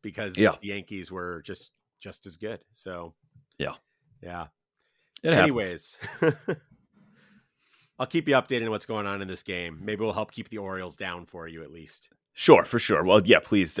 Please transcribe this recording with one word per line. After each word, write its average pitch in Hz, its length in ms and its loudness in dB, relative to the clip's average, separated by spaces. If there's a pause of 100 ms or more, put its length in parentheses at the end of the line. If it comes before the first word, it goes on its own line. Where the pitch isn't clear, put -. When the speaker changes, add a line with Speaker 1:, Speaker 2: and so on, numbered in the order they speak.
Speaker 1:
because 101 360 -8
Speaker 2:
Yeah. 101 220 4
Speaker 1:
the 101 80 -12
Yankees 98 440 -10
were 87 300 -10
just, - 280 -14 (300)
just - 260 -18
as 82 120 -18
good. 107 220 -10 (120)
So 87 400 -14 (460)
Speaker 2:
Yeah. 69 160 -6 (480)
Speaker 1:
yeah. 87 240 -12 (760)
Speaker 2:
It 165 120 2
happens. - 80 6
Speaker 1:
Anyways, 107 560 -2 (240)
<laughs> 160 340 0 (1400)
I'll 127 80 -4
keep 160 200 -2
you 143 80 4
updated 127 280 0
on 113 80 -2
what's 107 160 -4
going 107 200 -4
on 98 140 -6
in 98 80 -8
this 92 140 -8
game. 87 400 -8
Maybe 104 200 -6
we'll 107 120 -2
help 107 180 -6
keep - 160 -14
the 110 100 -12
Orioles 95 380 -10
down 87 300 -10
for 85 200 -16
you 82 160 -14
at 71 80 -18
least. 80 380 -18 (240)
Speaker 2:
Sure, 120 320 8
for 120 140 -2
sure. 87 260 2
Well, 98 180 8
yeah, 95 180 8
please. 95 400 2